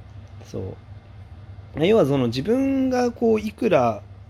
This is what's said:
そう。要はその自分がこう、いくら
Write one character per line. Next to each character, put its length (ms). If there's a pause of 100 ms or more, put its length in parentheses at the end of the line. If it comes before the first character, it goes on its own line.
(440)
そ 140
う。 40 (1120)
要 200
は 100
そ 120
の 80
自 160
分 460
が 220
こ 240
う、 60
い 100
く 180
ら 340 (280)